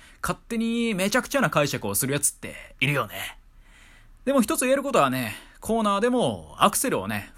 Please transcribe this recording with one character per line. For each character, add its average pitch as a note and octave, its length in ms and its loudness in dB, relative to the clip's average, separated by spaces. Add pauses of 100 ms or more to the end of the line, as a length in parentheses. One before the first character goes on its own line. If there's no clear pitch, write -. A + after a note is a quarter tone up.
(220)
勝 - 160 -2
手 - 200 -6
に A#3 360 0
め F#3+ 160 0
ち A3+ 60 0
ゃ A#3+ 60 4
く - 60 -12
ち - 80 -4
ゃ C#4 40 4
な F3 100 2
解 D3 180 2
釈 A2+ 180 -6
を G2 80 -4
す C3 120 0
る C3 60 -2
や C#3+ 80 -2
つ - 120 0
っ - 20 -20
て D#2+ 200 -14 (260)
い C3 60 2
る D3 60 0
よ C3 140 0
ね。 G2 320 -12 (880)
で B3+ 80 0
も C4+ 100 6
一 D#4+ 140 0
つ - 80 -2
言 B3+ 80 2
え C#4 40 4
る C#4 60 -2
こ C4+ 100 -4
と - 60 4
は C#3 120 6
ね、 B2 240 -2 (260)
コ A3+ 200 -2
ー - 20 0
ナ G3+ 160 2
ー - 20 0
で A#3 80 2
も C3 500 0
ア G3 120 6
ク - 80 -4
セ C4 120 0
ル C#3+ 100 0
を F#2 80 -6
ね、 G#2 300 -6